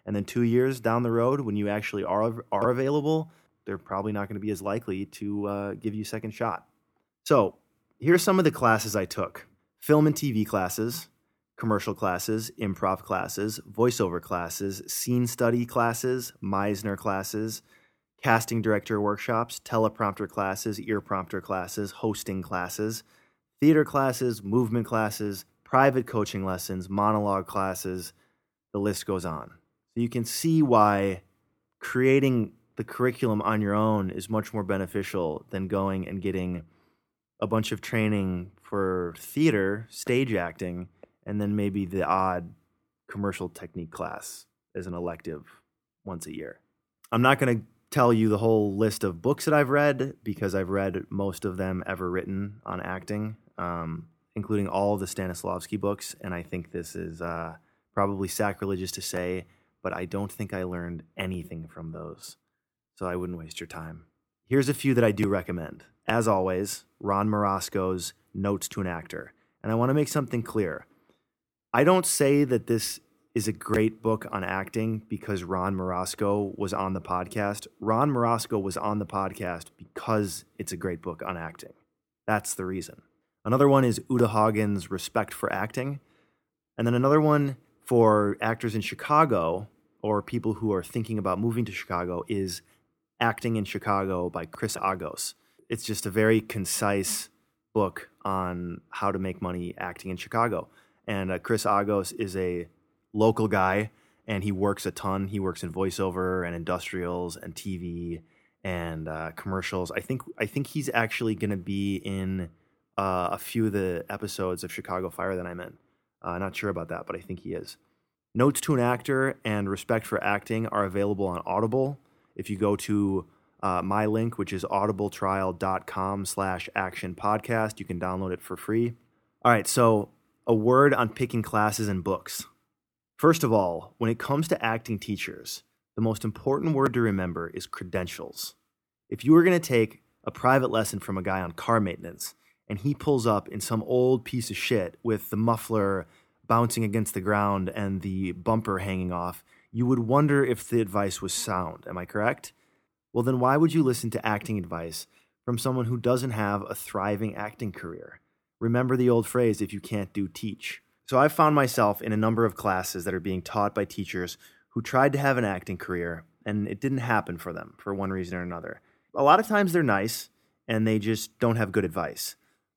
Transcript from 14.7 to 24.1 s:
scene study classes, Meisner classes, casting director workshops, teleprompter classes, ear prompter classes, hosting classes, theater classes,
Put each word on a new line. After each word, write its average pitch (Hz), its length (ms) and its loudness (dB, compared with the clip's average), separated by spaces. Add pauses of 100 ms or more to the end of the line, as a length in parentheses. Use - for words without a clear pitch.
scene 123 400 0
study 120 400 0
classes, 120 680 -2 (100)
Meisner 98 540 -2
classes, 107 640 -4 (640)
casting 117 380 2
director 104 400 0
workshops, 110 640 -2
teleprompter 107 640 0
classes, 98 520 -4
ear 104 200 -2
prompter 95 400 -4
classes, 95 500 -4
hosting 107 520 -4
classes, 92 600 -4 (580)
theater 151 240 8
classes, 127 580 0